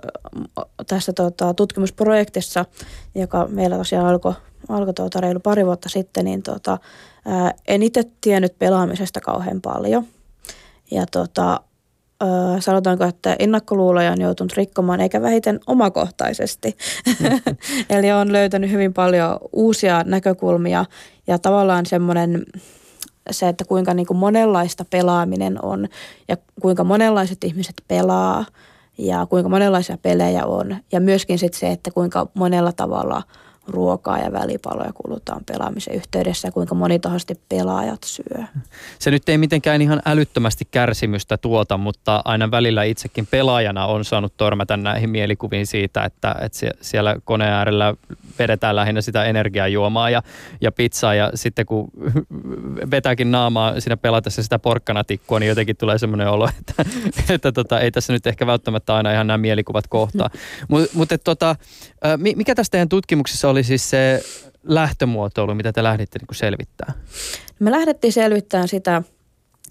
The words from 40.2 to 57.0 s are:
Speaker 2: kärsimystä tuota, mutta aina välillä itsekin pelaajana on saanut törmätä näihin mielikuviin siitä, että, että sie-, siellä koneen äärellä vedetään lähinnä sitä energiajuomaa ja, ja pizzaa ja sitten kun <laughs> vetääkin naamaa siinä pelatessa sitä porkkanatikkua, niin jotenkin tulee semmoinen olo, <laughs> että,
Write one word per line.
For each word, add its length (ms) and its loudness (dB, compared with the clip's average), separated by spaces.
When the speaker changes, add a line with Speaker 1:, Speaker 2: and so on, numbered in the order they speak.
Speaker 2:
kärsimystä 640 0
tuota, 400 0
mutta 480 -2
aina 260 0
välillä 320 2
itsekin 480 -4
pelaajana 540 2
on 200 -2
saanut 320 -2
törmätä 400 0
näihin 320 -2
mielikuviin 580 -2
siitä, 360 -2
että, 380 -4
että 160 -8
sie-, 240 -4
siellä 340 0
koneen 280 0
äärellä 400 2
vedetään 360 2
lähinnä 260 0
sitä 240 0
energiajuomaa 840 0
ja, 140 0
ja 100 2
pizzaa 420 0
ja 220 2
sitten 300 -4
kun 220 -2
<laughs> 520 -8
vetääkin 400 0
naamaa 480 2
siinä 180 -2
pelatessa 460 0
sitä 160 0
porkkanatikkua, 800 -2
niin 100 2
jotenkin 280 0
tulee 200 2
semmoinen 320 0
olo, 220 2
<laughs> 80 -10
että, 260 -2